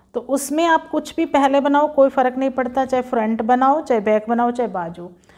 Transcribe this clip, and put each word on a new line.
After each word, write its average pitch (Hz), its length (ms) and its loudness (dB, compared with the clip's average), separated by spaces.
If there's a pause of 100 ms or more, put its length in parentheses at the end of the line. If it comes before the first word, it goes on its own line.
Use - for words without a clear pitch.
(140)
तो 240 80 -6
उसमें 269 440 -2
आप 320 240 2
कुछ 302 260 -6
भी 330 100 0
पहले 277 340 2
बनाओ, 285 340 2
कोई 277 160 6
फ़र्क 254 260 0
नहीं 262 140 -2
पड़ता, 254 340 -2
चाहे 247 200 -2
फ्रंट 226 400 -2
बनाओ, 262 360 2
चाहे 247 220 0
बैक 214 260 0
बनाओ, 240 220 0
चाहे 240 200 -2
बाजू। 175 400 -10 (280)